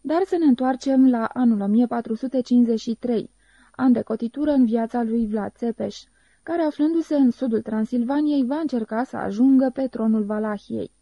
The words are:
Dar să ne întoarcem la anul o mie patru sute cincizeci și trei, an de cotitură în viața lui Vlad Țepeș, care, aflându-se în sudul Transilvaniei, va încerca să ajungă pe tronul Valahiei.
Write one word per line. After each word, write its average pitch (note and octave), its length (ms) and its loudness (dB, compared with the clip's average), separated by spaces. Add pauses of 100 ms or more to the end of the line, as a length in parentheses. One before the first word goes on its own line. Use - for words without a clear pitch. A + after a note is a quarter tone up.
Dar D#4+ 240 -2
să F#4 140 -2
ne E4 60 0
întoarcem C4 640 2
la A3+ 140 -2
anul A#3 360 0
o G3 60 -4
mie A3+ 200 4
patru A#3 280 -4
sute B3+ 260 -4
cincizeci A#3+ 400 2
și A3+ 140 -6
trei, A#3 360 -4 (400)
an C4 220 2
de A3+ 100 2
cotitură A#3 480 -4
în C4+ 140 4
viața A3+ 380 -2
lui A3+ 240 -2
Vlad G#3 300 -6
Țepeș, A3 460 -6 (400)
care, E4+ 200 -2
aflându-se D#4 520 0
în C4+ 160 4
sudul A3+ 300 -2
Transilvaniei, B3 840 -2
va C4+ 120 -2
încerca B3 480 -4
să B3 120 -12
ajungă C4 580 2
pe C4+ 120 -4
tronul A3 360 0
Valahiei. G#3+ 680 -6 (120)